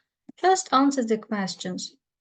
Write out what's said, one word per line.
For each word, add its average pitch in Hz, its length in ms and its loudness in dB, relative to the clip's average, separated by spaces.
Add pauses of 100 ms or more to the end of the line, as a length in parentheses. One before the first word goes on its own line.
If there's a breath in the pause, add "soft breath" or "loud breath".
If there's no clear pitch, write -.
(420)
First 370 300 2
answer 269 300 2
the 220 160 0
questions. 190 800 -6 (240)